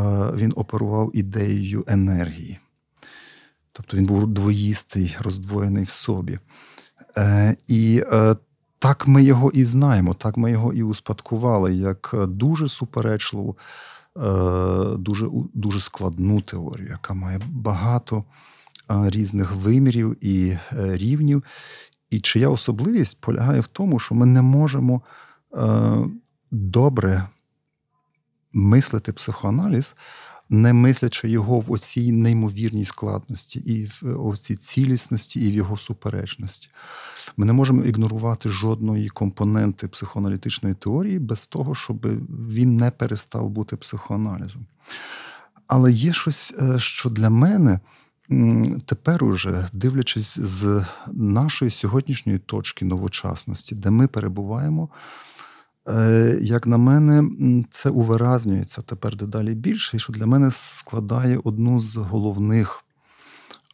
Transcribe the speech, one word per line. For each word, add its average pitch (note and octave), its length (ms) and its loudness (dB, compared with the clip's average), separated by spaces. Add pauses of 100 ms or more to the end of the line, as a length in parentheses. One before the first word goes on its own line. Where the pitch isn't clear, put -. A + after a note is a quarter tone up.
(360)
він G#2+ 200 0
оперував G#2+ 580 -2
ідеєю G2+ 760 -2
енергії. F2+ 720 0 (1120)
Тобто - 260 -8
він F#2+ 80 4
був G2+ 220 2
двоїстий, G2+ 920 -2
роздвоєний G2 640 -2
в F#2 60 -6
собі. F#2+ 500 -4 (800)
Е, G#2 380 4 (120)
і, A2+ 440 4
е, A2 240 6 (440)
так C3+ 280 2
ми C#3 160 8
його C3+ 280 6
і C3 140 4
знаємо, A#2 480 2
так G#2+ 240 -4
ми A#2 140 0
його A#2 220 0
і A#2 100 -2
успадкували, G#2+ 880 0
як, F#2+ 400 -2
е, G#2+ 120 0
дуже C#3 420 0
суперечливу, A2+ 880 -4 (600)
е, E3+ 40 -10 (760)
дуже G2+ 280 -4
у-, - 280 -6
дуже G2+ 260 -4
складну F#2+ 600 -2
теорію, - 480 -10
яка F2+ 240 -10
має F#2 360 -6
багато, A2 720 -2 (680)
е, G2+ 180 2
різних G2 420 0
вимірів A2+ 720 2
і, F#2+ 240 2
е, F2+ 100 -2 (380)
рівнів. C#3+ 460 0 (680)
І G#2+ 100 0
чия A#2+ 300 2
особливість C3+ 720 0
полягає B2+ 380 0
в A2+ 80 -2
тому, F3+ 320 -2
що - 160 -4
ми A#2+ 100 6
не B2+ 160 8
можемо, C3 600 2 (560)
е, A2 400 2 (540)
добре G2 760 2 (1300)
мислити G#2+ 600 2
психоаналіз, C3+ 840 -2 (540)
не A2 240 6
мислячи A#2+ 560 4
його A2+ 300 2
в A2 120 -4
оцій A#2+ 400 -2
неймовірній A2 720 0
складності - 760 -8
і A2 260 -4
в, - 200 -16
е, B2 80 -4
оцій G#2 420 -6
цілісності, B2+ 840 -2
і G#2+ 120 0
в - 20 -2
його G#2 240 -2
суперечності. G2 920 -10 (680)
Ми G2+ 80 2
не A2+ 80 4
можемо C3 300 4
ігнорувати A2 640 -2
жодної G#2+ 600 -2
компоненти G#2 800 -2
психоаналітичної G2 880 -6
теорії F3+ 440 -4
без A2+ 280 -6
того, C#3 280 -6
щоб A2+ 320 -8 (420)
він A#2+ 280 4
не A#2+ 140 2
перестав G#2+ 580 -6
бути G#2 280 -6
психоаналізом. G2+ 880 -8 (1000)
Але B2+ 240 6
є B2+ 220 2
щось, - 480 -4
е, C3 180 2
що - 300 -6
для A2 200 2
мене, C3 500 4 (520)
м, A#2 540 2
тепер - 380 0
уже, F#2 500 -2
дивлячись A#2+ 680 -2
з G2+ 460 0 (220)
нашої A#2 640 0
сьогоднішньої A2 680 -2
точки G2 460 -8
новочасності, F#2+ 920 -6
де G2 140 -4
ми A#2 180 4
перебуваємо, A2 840 -6 (1000)
е, A2+ 520 4
як A2+ 260 0
на A#2 100 4
мене, D3 400 6
м, B2+ 520 2
це - 200 -4
увиразнюється A2+ 920 0
тепер G#2 340 -8
дедалі G#2+ 380 -6
більше, A#2+ 440 -4
і - 20 -2
що A2+ 140 -8
для A2 120 -4
мене C3 260 4
складає A#2+ 920 -4
одну A#2 360 0
з A2 160 -6
головних, G#2 880 0 (920)